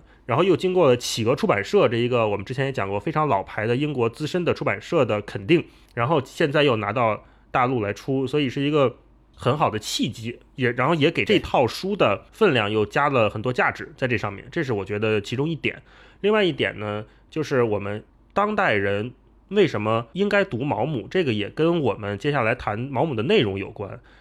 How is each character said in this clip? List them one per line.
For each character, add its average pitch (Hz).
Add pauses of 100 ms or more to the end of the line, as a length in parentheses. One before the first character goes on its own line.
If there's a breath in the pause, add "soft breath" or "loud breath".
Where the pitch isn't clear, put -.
(260 soft breath)
然 117
后 165
又 185
经 185
过 175
了 120
企 -
鹅 123
出 180
版 110
社 180
这 113
一 120
个 117
我 101
们 98
之 135
前 135
也 135
讲 101
过 101
非 165
常 151
老 98
牌 107
的 120
英 147
国 120
资 151
深 180
的 160
出 -
版 104
社 151
的 107
肯 101
定， 151 (280 loud breath)
然 120
后 151
现 -
在 147
又 135
拿 104
到 113 (280 soft breath)
大 131
陆 127
来 101
出， 135
所 139
以 139
是 139
一 139
个 139 (400)
很 131
好 147
的 104
契 170
机， 110 (160)
也， 123
然 127
后 170
也 151
给 120
这 202
套 139
书 196
的 110
分 196
量 107
又 107
加 143
了 113
很 107
多 123
价 160
值 -
在 135
这 120
上 104
面， 98
这 170
是 131
我 101
觉 104
得 107
其 110
中 143
一 165
点。 - (400 loud breath)
另 202
外 214
一 175
点 120
呢， 104 (260 soft breath)
就 156
是 131
我 104
们 101 (300)
当 208
代 180
人 101 (380)
为 196
什 107
么 113
应 202
该 202
读 123
毛 107
姆， 120
这 185
个 127
也 101
跟 165
我 110
们 104
接 143
下 139
来 113
谈 107
毛 131
姆 160
的 107
内 190
容 98
有 95
关。 101 (220 soft breath)